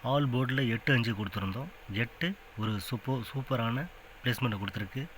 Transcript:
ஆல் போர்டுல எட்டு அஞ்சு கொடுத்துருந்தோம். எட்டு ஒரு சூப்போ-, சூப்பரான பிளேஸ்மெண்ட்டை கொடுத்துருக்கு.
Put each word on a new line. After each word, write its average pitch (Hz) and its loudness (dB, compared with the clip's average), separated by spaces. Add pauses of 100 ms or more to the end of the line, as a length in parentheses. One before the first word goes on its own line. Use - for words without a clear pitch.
ஆல் 139 4
போர்டுல 127 4
எட்டு 117 4
அஞ்சு 117 4
கொடுத்துருந்தோம். 101 -2 (240)
எட்டு 120 0 (240)
ஒரு 107 0 (120)
சூப்போ-, 127 0
சூப்பரான 127 0 (380)
பிளேஸ்மெண்ட்டை 117 2
கொடுத்துருக்கு. 101 -4 (100)